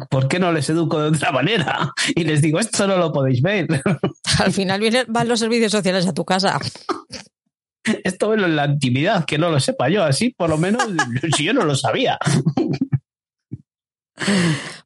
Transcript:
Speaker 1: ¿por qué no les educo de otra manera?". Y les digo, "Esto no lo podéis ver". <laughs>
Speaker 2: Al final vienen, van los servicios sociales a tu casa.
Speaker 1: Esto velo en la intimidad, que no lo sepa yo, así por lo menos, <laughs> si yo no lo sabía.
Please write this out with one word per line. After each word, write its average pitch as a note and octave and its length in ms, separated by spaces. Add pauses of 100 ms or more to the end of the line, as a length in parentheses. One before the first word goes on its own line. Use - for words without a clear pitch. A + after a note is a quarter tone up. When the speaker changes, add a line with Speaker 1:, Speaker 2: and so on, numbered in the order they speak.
(100)
Speaker 1:
¿por C3 180
qué F3 100
no F3+ 140
les D#3 180
educo E3 300
de D3+ 80
otra D#3+ 240
manera?". D3 600 (220)
Y E3+ 100
les D3+ 180
digo, D#3+ 180
"Esto A3 260
no F#3+ 120
lo E3 140
podéis C3 300
ver". F3+ 260
<laughs> - 680
Speaker 2:
Al G3+ 140
final G3 280
vienen, A#3 280
van A#3 200
los A#3 120
servicios A3+ 320
sociales F#3+ 340
a F#3 80
tu E3+ 120
casa. F#3 320 (1500)
Speaker 1:
Esto F#3 260
velo G#3+ 160
en D#3+ 100
la C#3+ 100
intimidad, C#3+ 580
que D3 140
no E3+ 120
lo D3 100
sepa B3 280
yo, F#3+ 160
así D#3 260
por E3+ 200
lo D#3 80
menos, G#3 280
<laughs> C#3+ 500
si D3 80
yo G3 100
no A#3+ 100
lo D3 100
sabía. C3+ 440 (2750)